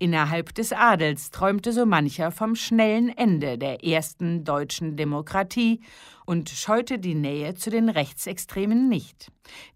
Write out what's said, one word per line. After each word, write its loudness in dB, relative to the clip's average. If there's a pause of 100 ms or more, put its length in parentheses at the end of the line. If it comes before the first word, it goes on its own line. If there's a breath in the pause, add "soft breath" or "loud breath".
innerhalb 0
des -4
Adels 2
träumte 0
so 2
mancher 2
vom -2
schnellen 2
Ende 2
der -6
ersten -2
deutschen -4
Demokratie 0 (440 loud breath)
und -2
scheute 0
die -4
Nähe -2
zu -8
den 2
Rechtsextremen -2
nicht. -4 (460 loud breath)